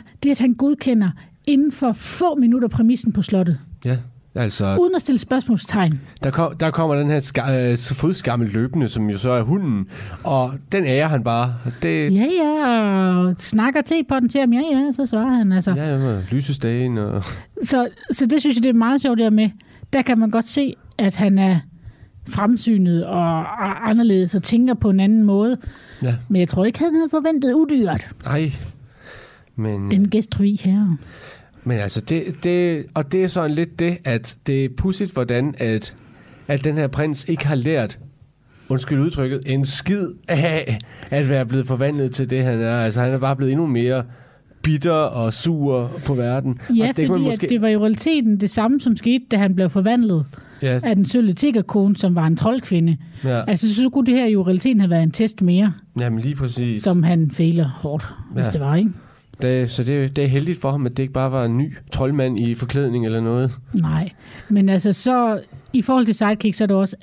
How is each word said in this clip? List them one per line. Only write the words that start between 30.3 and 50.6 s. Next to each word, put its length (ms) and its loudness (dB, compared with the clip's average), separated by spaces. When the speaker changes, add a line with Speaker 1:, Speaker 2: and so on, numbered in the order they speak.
Speaker 1:
herre. 340 2
Speaker 2:
men 160 -2
altså, 220 -4
det, 420 -4
det, 500 0
og 180 -4
det 120 2
er 40 2
sådan 280 -2
lidt 240 -4
det, 240 -2
at 320 -4
det 180 0
er 120 -2
pudsigt, 360 -2
hvordan 440 -2
at, 380 -4
at 160 -2
den 120 0
her 120 0
prins 420 -4
ikke 180 -2
har 80 0
lært, 440 -2
undskyld 300 -2
udtrykket, 460 -2
en 200 -2
skid 420 -2
af 520 -2
at 200 0
være 160 0
blevet 220 -2
forvandlet 460 -2
til 160 -4
det, 140 0
han 180 0
er. 160 0
Altså, 240 0
han 120 0
er 40 0
bare 180 -2
blevet 160 0
endnu 160 0
mere 360 0
bitter 300 0
og 420 0
sur 580 -2
på 100 0
verden. 440 -2
Speaker 1:
Ja, 120 2
Speaker 2:
Og 80 -4
det 100 2
kunne 0 -
Speaker 1:
fordi 140 0
Speaker 2:
man 100 0
måske 140 -4
Speaker 1:
at 40 0
det 120 0
var 60 2
i 100 2
realiteten 640 0
det 100 0
samme, 320 0
som 160 2
skete, 340 0
da 60 2
han 180 2
blev 140 2
forvandlet 560 2